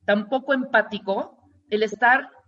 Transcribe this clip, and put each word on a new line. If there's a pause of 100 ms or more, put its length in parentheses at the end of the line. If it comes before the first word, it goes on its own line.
tan
poco
empático (320)
el
estar, (180)